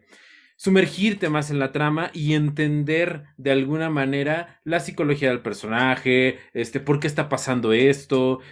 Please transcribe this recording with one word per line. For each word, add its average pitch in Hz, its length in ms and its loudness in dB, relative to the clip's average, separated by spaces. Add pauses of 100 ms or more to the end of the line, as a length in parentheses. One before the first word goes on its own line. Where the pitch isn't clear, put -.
(560)
sumergirte 190 760 2
más 151 220 -2
en 143 80 -2
la 135 120 -2
trama 151 420 -2
y 151 200 0
entender 151 880 0 (140)
de 135 140 -2
alguna 147 380 0
manera 143 760 -2
la 165 160 -2
psicología 147 480 -2
del 120 120 -2
personaje, 127 1000 0 (140)
este, 117 280 -4
por 143 180 0
qué 160 80 -4
está 151 220 -4
pasando 123 420 -2
esto, 131 680 2 (120)